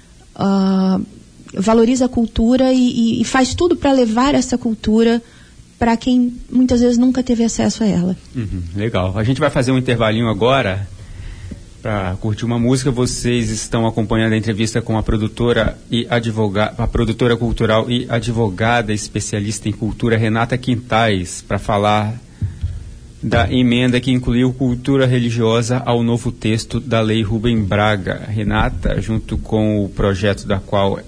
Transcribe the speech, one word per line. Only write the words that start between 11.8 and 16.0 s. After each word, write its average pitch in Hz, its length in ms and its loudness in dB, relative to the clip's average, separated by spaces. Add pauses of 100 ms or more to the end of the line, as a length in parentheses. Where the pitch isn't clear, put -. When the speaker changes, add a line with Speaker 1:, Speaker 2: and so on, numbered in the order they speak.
Speaker 2:
pra 98 380 -4
curtir 110 260 -4
uma 120 120 -2
música. 127 320 2
Vocês 120 640 0
estão 113 340 -2
acompanhando 110 480 0
a 110 40 2
entrevista 110 440 -2
com 110 160 -2
a 104 60 -2
produtora 110 720 0 (140)
e 117 180 -2